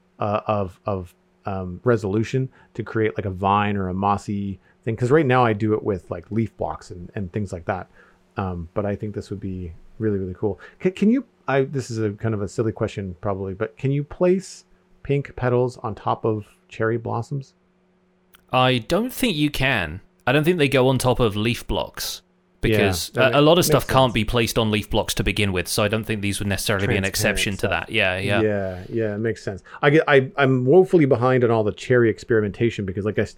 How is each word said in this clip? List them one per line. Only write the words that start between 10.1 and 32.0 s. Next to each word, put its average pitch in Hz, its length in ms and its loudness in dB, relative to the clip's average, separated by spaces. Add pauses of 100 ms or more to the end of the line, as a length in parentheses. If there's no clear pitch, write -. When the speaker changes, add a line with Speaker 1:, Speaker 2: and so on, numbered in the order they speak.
Speaker 1:
really 92 160 -6
cool. 101 240 -4 (240)
C-, 190 80 0
can 196 200 2
you, 262 140 2 (240)
I, 135 140 2
this 135 280 -4
is 110 80 -4
a 107 140 0
kind 110 220 -4
of 101 80 -4
a 101 60 -4
silly 110 240 -2
question 98 480 -6
probably, 98 340 -4
but 110 220 -6
can 135 160 -2
you 143 120 -2
place - 600 -2 (380)
pink 139 340 -4
petals 123 420 0
on 107 160 -8
top - 300 -4
of 110 220 -2 (220)
cherry 110 280 -2
blossoms? 117 580 -8 (960)
Speaker 2:
I 127 260 4
don't 208 340 -2
think 214 240 -2
you 147 140 2
can. 98 500 -2 (260)
I 127 60 4
don't 147 120 4
think 180 140 4
they 143 100 4
go 131 200 4
on 131 100 2
top 127 220 2
of 107 160 2
leaf 113 300 -2
blocks, - 560 -6 (400)
Speaker 1:
Yeah, 110 80 2
Speaker 2:
because 101 400 2
Speaker 1:
that 123 240 2
Speaker 2:
a, 143 60 4
a - 20 6
lot 151 120 8
of 175 40 6
Speaker 1:
makes 160 80 4
Speaker 2:
stuff 143 220 2
can't 131 220 4
Speaker 1:
sense. 113 40 -6
Speaker 2:
be 110 100 2
placed 117 340 0
on 110 120 2
leaf 104 180 0
blocks - 260 0
to 104 100 -2
begin 101 280 0
with, 90 160 -2
so - 140 0
I 104 60 2
don't 110 160 -2
think 107 180 -4
these 101 160 -2
would 104 100 -4
necessarily 98 380 0
be 98 100 2
an 95 60 0
Speaker 1:
Transparent 98 360 0
Speaker 2:
exception 107 160 -2
to - 40 -8
Speaker 1:
stuff. 107 120 -2
Speaker 2:
that. 82 200 -4
Yeah, 95 280 0
yeah. 101 220 0
Speaker 1:
Yeah, 98 480 -2
yeah, 110 260 -4
it 101 40 -6
makes 110 240 -4
sense. 98 200 -8 (200)
I 143 80 4
get, 160 180 6
I, 135 280 4
I'm 131 280 2
woefully 170 420 6
behind 127 380 4
on 113 60 4
all 110 140 2
the 101 80 0
cherry 120 360 2